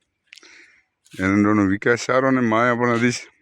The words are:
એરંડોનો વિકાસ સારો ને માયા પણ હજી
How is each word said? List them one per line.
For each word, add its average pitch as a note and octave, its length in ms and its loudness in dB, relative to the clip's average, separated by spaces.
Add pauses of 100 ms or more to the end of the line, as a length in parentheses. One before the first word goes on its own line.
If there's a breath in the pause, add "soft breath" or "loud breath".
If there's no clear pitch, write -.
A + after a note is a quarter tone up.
(1200 loud breath)
એરંડોનો G2+ 460 2
વિકાસ G#2+ 340 0
સારો C3 320 0
ને C3 100 0
માયા A#2 340 0
પણ A#2+ 200 0
હજી A#2 160 0 (300)